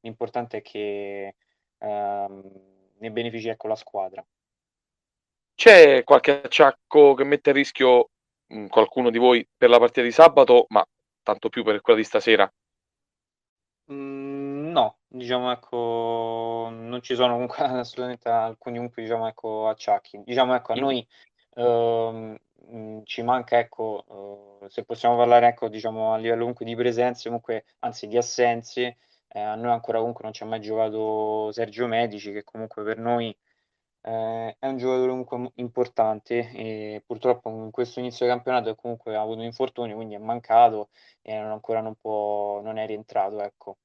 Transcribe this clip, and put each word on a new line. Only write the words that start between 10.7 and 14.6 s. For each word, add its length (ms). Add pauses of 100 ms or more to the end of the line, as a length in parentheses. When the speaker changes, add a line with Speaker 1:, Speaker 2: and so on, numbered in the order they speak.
Speaker 2:
ma 120 (400)
tanto 280
più 120
per 200
quella 160
di 60
stasera? 460 (1400)
Speaker 1:
Mhmm, 840